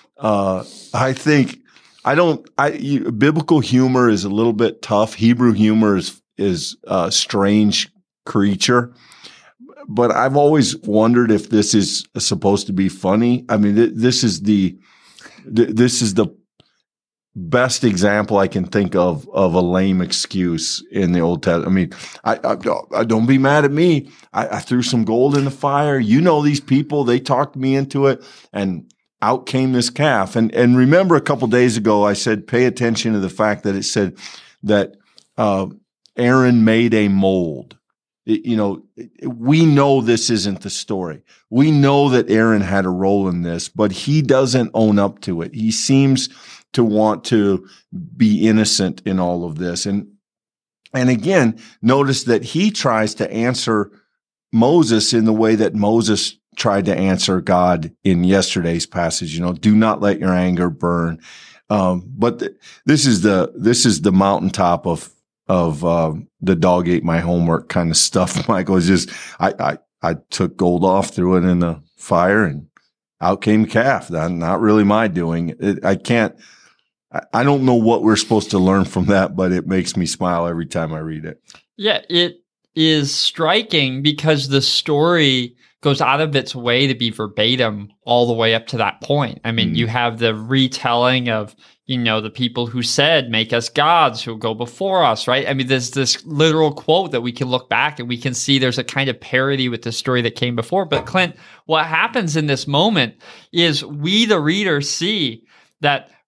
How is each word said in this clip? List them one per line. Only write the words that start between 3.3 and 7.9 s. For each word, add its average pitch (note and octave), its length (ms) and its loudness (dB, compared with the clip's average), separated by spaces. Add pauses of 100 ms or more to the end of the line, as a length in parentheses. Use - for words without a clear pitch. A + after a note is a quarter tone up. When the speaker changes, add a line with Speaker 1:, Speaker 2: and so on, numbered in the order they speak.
Speaker 1:
humor B2+ 480 2
is G2 160 0
a G2+ 60 -6
little A2+ 240 0
bit A2+ 260 -2
tough. G#2+ 340 -2
Hebrew A#2 380 2
humor G#2+ 440 2
is, - 240 -6 (180)
is F#2 460 -4
a E2+ 280 -2
strange G#2 800 0 (320)